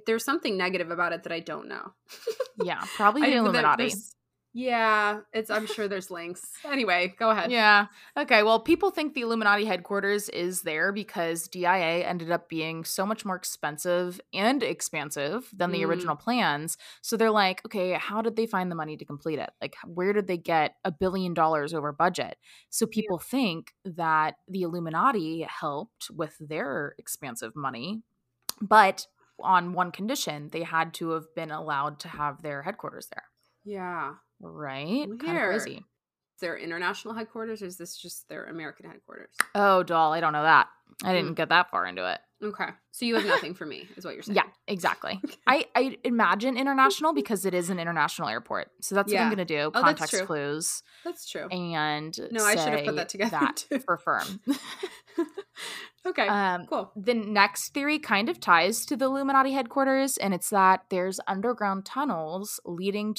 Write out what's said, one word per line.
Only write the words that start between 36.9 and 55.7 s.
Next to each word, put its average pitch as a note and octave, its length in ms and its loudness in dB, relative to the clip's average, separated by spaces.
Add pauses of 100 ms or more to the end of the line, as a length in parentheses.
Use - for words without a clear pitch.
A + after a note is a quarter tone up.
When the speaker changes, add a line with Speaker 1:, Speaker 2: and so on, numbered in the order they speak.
Speaker 1:
headquarters, A3 460 -8
or G3 40 -8
is F3+ 120 -12
this E3+ 200 -14
just - 320 -16
their D3+ 160 -12
American D#3+ 440 -14
headquarters? - 460 -20 (200)
Speaker 2:
Oh, G3 280 6
doll, D#3+ 300 4
I E3 80 0
don't D#3+ 120 2
know D3+ 100 0
that. D3+ 260 8 (340)
I F#3 100 2
didn't E3 200 0
Speaker 1:
Mm. - 20 -8
Speaker 2:
get D#3+ 140 0
that F3 220 4
far F2+ 140 0
into F2+ 260 -4
it. - 80 -2 (220)
Speaker 1:
Okay. - 280 -6 (220)
So - 140 -6
you A#3 100 2
have - 100 2
nothing F#3 300 0
for F3 100 -10
me, D3+ 220 -12 (100)
is F3+ 80 -14
what D#3+ 80 -10
you're - 100 -14
Speaker 2:
<laughs> - 40 -12
Yeah, G3 160 4
Speaker 1:
saying. - 100 -10 (140)
Speaker 2:
exactly. F#3 540 -2
Speaker 1:
<laughs> - 40 -4
Okay. - 120 -12 (100)
Speaker 2:
I, C#4 180 4 (100)
I B3+ 280 2
imagine A3+ 540 2
international C#4 560 2
because G3 320 -2
it F#3 80 0
is F3+ 160 0
an F#3 100 -2
international E3 480 -2
airport. A2 440 -4 (100)
So - 140 -4
that's G3+ 160 2
what G3+ 80 4
I'm F3+ 80 2
Speaker 1:
Yeah. - 80 2
Speaker 2:
gonna F#3 100 -2
do, D#3 280 0
Speaker 1:
Oh, A#3+ 80 2
that's - 0 - (180)
Speaker 2:
context D#3+ 180 -4
Speaker 1:
true. F#3+ 80 -2
Speaker 2:
clues, D3+ 580 -4 (200)
Speaker 1:
That's E4+ 260 -10
true. - 220 -8
Speaker 2:
and D#3+ 640 -4 (140)
Speaker 1:
No, A3+ 120 0
I G#3 120 4
should D3+ 180 0
have D3 120 0
put - 60 0
Speaker 2:
say D3+ 40 -6
Speaker 1:
that E3+ 140 -4
together, G3+ 220 -2
Speaker 2:
that C#3 260 2
Speaker 1:
<laughs> - 120 -10
too. C4+ 100 -2
Speaker 2:
for E3+ 180 -2
firm. D#3+ 480 -2
<laughs> B3+ 60 0 (1500)